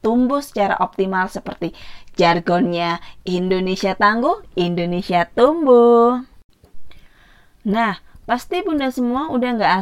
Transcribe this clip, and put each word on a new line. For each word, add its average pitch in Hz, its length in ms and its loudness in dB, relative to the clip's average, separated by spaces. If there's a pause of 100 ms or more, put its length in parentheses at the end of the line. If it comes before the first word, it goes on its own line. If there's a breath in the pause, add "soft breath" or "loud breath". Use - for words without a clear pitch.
tumbuh 247 400 0
secara 202 400 -2
optimal 190 480 -2
seperti - 480 -10 (400 loud breath)
jargonnya 170 880 0 (240 loud breath)
Indonesia 185 640 -2
Tangguh, 233 500 0 (140)
Indonesia 175 720 -2
Tumbuh. 247 960 4 (1400 soft breath)
Nah, 214 320 -2 (240 soft breath)
pasti 294 400 -4
Bunda 294 240 -2
semua 254 400 -2
udah 247 320 -2
nggak 175 220 2